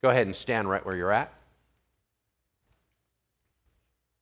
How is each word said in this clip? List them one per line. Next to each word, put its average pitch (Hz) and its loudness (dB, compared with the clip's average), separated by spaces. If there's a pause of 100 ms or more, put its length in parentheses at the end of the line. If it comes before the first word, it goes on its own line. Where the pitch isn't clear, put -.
Go 131 4
ahead 123 4
and 95 -6
stand 110 -2
right 95 -2
where 95 -6
you're 90 0
at. 120 -2 (3000)